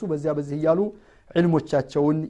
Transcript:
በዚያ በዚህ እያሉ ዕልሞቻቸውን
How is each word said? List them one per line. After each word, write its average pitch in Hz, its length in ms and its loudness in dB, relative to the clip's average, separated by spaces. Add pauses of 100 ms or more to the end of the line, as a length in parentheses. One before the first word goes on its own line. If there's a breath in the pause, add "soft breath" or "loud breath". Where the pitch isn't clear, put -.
በዚያ 156 280 -4
በዚህ 143 220 -6
እያሉ 160 240 2 (520 loud breath)
ዕልሞቻቸውን 156 840 2 (120)